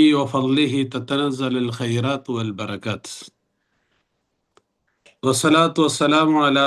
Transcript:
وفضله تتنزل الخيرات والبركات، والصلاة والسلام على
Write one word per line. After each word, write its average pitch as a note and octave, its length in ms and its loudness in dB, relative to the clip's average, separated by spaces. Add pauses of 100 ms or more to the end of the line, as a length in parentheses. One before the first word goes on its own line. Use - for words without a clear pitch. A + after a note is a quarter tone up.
(180)
وفضله C3+ 560 0 (100)
تتنزل C3 760 -4
الخيرات B2 720 -4
والبركات، G#2+ 800 -6 (2250)
والصلاة D#3+ 560 2
والسلام D#3 580 2
على C#3 300 2